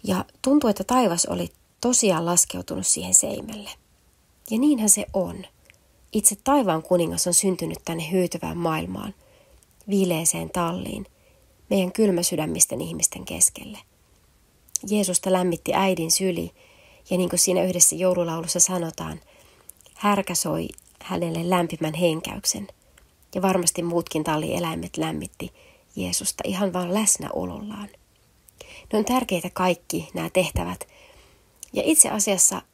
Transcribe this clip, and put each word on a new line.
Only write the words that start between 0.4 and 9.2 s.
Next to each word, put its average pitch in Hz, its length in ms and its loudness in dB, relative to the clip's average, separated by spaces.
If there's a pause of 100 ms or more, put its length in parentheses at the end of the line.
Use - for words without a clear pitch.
tuntui, 269 280 4
että 196 140 0
taivas 220 420 2
oli 175 220 -4 (320)
tosiaan 190 460 2
laskeutunut 180 600 0
siihen 180 280 -2
seimelle. - 560 0 (800)
Ja 220 80 0
niinhän 247 300 4
se - 260 4
on. 180 300 -2 (680)
Itse 208 320 2
taivaan 208 380 2
kuningas 170 440 0
on 175 80 0
syntynyt 170 500 2
tänne 165 260 -6
hyytyvään 175 460 -2
maailmaan, 170 580 -4 (760)